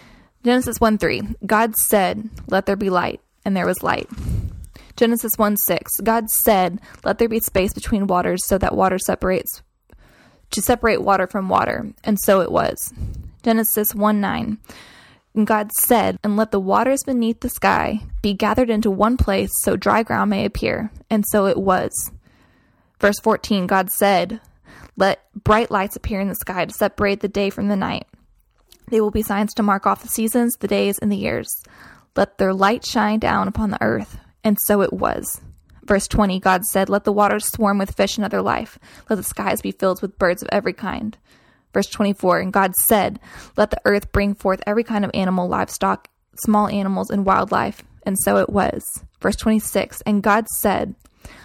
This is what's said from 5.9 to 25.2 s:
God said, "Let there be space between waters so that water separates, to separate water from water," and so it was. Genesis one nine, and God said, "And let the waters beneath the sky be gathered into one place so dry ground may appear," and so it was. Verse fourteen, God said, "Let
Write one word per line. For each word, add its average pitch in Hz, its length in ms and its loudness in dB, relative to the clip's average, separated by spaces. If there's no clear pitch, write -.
God 220 300 0
said, 185 500 2
"Let - 140 0
there 233 100 2
be 220 120 0
space 196 320 0
between 202 340 -2
waters 180 400 0
so 196 120 2
that 196 180 0
water 190 220 2
separates, - 640 -2
to 202 120 -4
separate 233 400 2
water 185 240 2
from 190 220 -6
water," 208 440 0
and 208 160 0
so 196 200 4
it - 120 -2
was. - 400 -2
Genesis 220 520 0
one 208 260 2
nine, 202 380 -4
and 214 120 4
God 214 340 0
said, 190 420 2
"And 208 140 0
let 214 160 0
the 202 80 0
waters 214 440 2
beneath 233 360 -2
the - 80 -6
sky - 540 0
be 202 140 0
gathered 220 360 2
into 214 200 2
one 208 260 2
place 196 340 0
so 185 140 2
dry 202 260 2
ground 208 280 0
may 202 140 0
appear," - 480 -4
and 208 220 2
so 202 160 4
it 190 120 2
was. - 540 0
Verse 202 240 2
fourteen, 202 420 0
God 185 240 0
said, 196 500 0
"Let 190 280 0